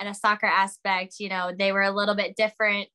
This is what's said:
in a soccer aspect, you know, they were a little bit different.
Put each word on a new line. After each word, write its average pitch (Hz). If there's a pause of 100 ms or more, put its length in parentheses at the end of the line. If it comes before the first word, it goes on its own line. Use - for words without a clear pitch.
in 202
a 202
soccer 214
aspect, 190
you 202
know, 180
they 196
were 196
a 196
little 202
bit 202
different. 214